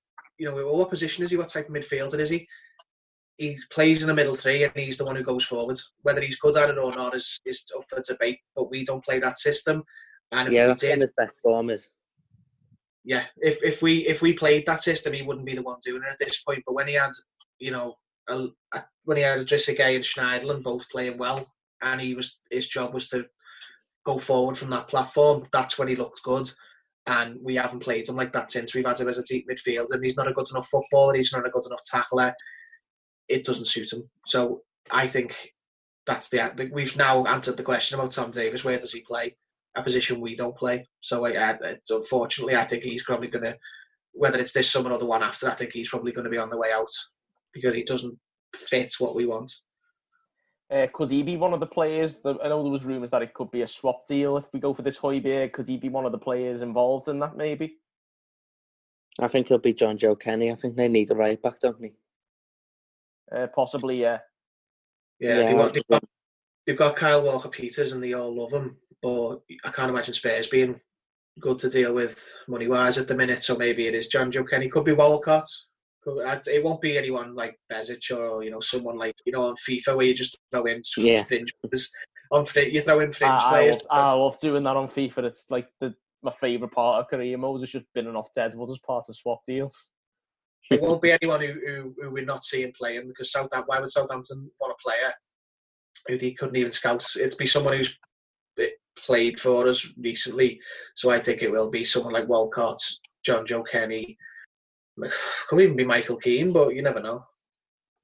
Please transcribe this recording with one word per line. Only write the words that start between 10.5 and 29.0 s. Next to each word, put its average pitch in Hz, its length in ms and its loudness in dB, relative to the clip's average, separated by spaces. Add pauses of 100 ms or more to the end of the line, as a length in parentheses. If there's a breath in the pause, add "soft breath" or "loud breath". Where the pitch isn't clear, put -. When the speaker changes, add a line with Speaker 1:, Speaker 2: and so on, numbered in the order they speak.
Speaker 2:
Yeah, 120 120 8
Speaker 1:
we - 40 8
Speaker 2:
that's 123 120 2
Speaker 1:
did, 139 100 2
Speaker 2:
when 139 80 4
his 135 80 4 (100)
best 117 160 0 (100)
form 117 260 4
is. 107 200 -6 (1120)
Speaker 1:
Yeah, 123 220 -2 (140)
if, 151 220 2
if 151 200 2
we, 165 260 4
if 156 140 0
we 170 100 6
played 151 360 4
that 165 160 0
system, 151 280 0
he 139 100 -6
wouldn't 135 240 -8
be 131 100 -6
the 123 80 -8
one 123 200 -10
doing 127 240 -8
it 135 60 -8
at - 60 -14
this - 240 -2
point. 135 220 -4
But 127 100 -4
when 139 120 -2
he 143 60 -4
had, 139 160 2 (480)
you 131 140 -6
know, 123 240 -6 (320)
a, 127 200 -4 (260)
a, - 100 -8 (220)
when 151 120 2
he 143 60 4
had 135 160 2
Idrissa 143 380 2
Gueye 131 180 4
and 127 80 -2
Schneiderlin 131 600 -2
both 123 260 -6
playing 127 280 -6
well, 131 300 -4 (340)
and 131 180 -2
he 127 140 -4
was, 123 280 -6 (100)
his 127 160 -2
job - 260 -4
was 127 160 -4
to 123 160 -4 (800 loud breath)
go 135 140 -2
forward 131 380 2
from 135 140 -8
that 120 160 -6
platform, 143 640 4
that's 131 280 0
when 131 80 0
he 127 80 0
looked 123 280 -8
good. 131 260 0 (580 soft breath)
And 120 340 -2
we 127 140 -4
haven't 123 260 -2
played 113 260 -2
him 127 80 -6
like 131 180 -2
that 123 180 -4
since. 120 240 -6
We've 127 100 0
had 123 140 0
him 123 100 0